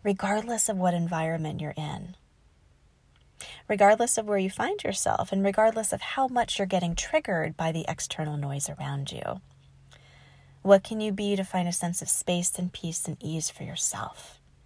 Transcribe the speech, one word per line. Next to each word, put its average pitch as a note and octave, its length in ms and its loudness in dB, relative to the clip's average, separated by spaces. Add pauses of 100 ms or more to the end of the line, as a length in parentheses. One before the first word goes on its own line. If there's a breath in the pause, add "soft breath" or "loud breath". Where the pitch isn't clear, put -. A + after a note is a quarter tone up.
regardless G#3+ 680 0
of G#3 80 0
what F3+ 180 2
environment D#3+ 680 -2
you're D3+ 160 -6
in, D3+ 400 -8 (1500 loud breath)
regardless G#3+ 500 6
of G#3+ 80 -2
where G#3 120 2
you F#3+ 120 2
find F4+ 320 -2
yourself, - 480 0
and G3 140 2
regardless A3 480 4
of G3+ 80 -4
how - 260 -2
much B3 320 -2
you're G3 80 0
getting F3 300 0
triggered E3+ 600 -2
by E3 140 0
the D#3+ 180 -2
external - 480 -4
noise C#3+ 320 -4
around C#3 440 -6
you. - 280 -6 (1200 soft breath)
What G3 200 10
can A3 180 -6
you G#3+ 120 -2
be G3+ 240 0
to F#3+ 80 -2
find F3+ 240 -2
a F3 40 -2
sense F3 300 -4
of - 60 -8
space - 500 0
and F3+ 140 -4
peace - 340 -6
and D#3 140 -6
ease D#3 280 -4
for - 140 -10
yourself? - 800 -8 (260)